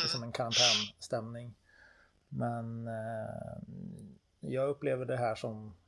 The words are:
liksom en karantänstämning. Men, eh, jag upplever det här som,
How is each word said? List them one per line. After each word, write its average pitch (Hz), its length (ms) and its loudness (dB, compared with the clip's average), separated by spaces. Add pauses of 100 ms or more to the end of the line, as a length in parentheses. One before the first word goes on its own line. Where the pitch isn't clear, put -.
liksom 131 200 2
en 117 100 -4
karantänstämning. 117 1200 2 (720)
Men, 117 600 -2
eh, 110 680 -4 (840)
jag 135 280 2
upplever 139 360 0
det 127 120 0
här 117 180 2
som, 110 420 -6 (120)